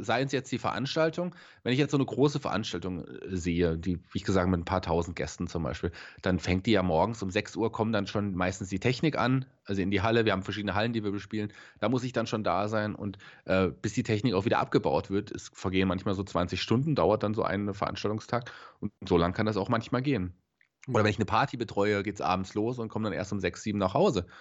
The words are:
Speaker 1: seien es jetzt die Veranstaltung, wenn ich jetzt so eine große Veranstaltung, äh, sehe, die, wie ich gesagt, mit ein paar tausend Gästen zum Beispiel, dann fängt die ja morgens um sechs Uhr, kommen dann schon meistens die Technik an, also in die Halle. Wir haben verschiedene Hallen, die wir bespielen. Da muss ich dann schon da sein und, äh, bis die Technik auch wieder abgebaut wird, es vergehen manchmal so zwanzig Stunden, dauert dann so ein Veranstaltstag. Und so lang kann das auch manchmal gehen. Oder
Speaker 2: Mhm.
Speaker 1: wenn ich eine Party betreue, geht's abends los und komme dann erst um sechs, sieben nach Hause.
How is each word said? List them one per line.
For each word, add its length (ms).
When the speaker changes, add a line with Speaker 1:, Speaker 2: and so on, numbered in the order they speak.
Speaker 1:
seien 260
es 40
jetzt 200
die 80
Veranstaltung, 720
wenn 100
ich 60
jetzt 100
so 80
eine 80
große 340
Veranstaltung, 640
äh, 320
sehe, 400
die, 220
wie 220
ich 40
gesagt, 240
mit 120
ein 60
paar 180
tausend 320
Gästen 320
zum 160
Beispiel, 280
dann 160
fängt 300
die 40
ja 120
morgens 400
um 80
sechs 240
Uhr, 160
kommen 220
dann 120
schon 300
meistens 340
die 100
Technik 380
an, 300
also 160
in 80
die 140
Halle. 220
Wir 80
haben 100
verschiedene 320
Hallen, 180
die 100
wir 80
bespielen. 400
Da 100
muss 140
ich 100
dann 140
schon 160
da 240
sein 260
und, 240
äh, 240
bis 240
die 100
Technik 320
auch 100
wieder 140
abgebaut 500
wird, 220
es 200
vergehen 360
manchmal 260
so 100
zwanzig 380
Stunden, 320
dauert 300
dann 100
so 80
ein 320
Veranstaltstag. 800
Und 120
so 80
lang 160
kann 140
das 100
auch 120
manchmal 340
gehen. 320
Oder 100
Speaker 2:
Mhm. 60
Speaker 1:
wenn 60
ich 60
eine 80
Party 320
betreue, 460
geht's 180
abends 320
los 240
und 120
komme 160
dann 80
erst 180
um 80
sechs, 240
sieben 160
nach 160
Hause. 320